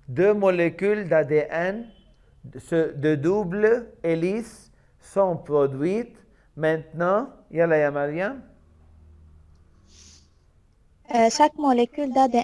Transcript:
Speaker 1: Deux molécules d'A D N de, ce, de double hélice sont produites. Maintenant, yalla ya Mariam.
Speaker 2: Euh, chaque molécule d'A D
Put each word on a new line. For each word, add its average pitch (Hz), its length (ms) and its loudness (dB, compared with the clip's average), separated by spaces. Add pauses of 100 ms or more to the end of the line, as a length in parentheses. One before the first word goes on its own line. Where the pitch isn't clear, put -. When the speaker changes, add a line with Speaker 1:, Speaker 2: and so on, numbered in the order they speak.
Speaker 1:
Deux 175 260 2
molécules 190 760 0
d'A 156 160 4
D 147 240 0
N 190 400 -6 (560)
de, 127 140 -18
ce, 160 360 -2
de 147 200 0
double 208 760 0 (100)
hélice 175 720 -4 (280)
sont 185 380 -2
produites. 143 800 -2 (400)
Maintenant, 160 720 -2 (220)
yalla 165 260 2
ya 147 140 2
Mariam. 160 500 -4 (2750)
Speaker 2:
Euh, 226 160 4
chaque 302 260 2
molécule 269 560 0
d'A 262 160 4
D 240 160 0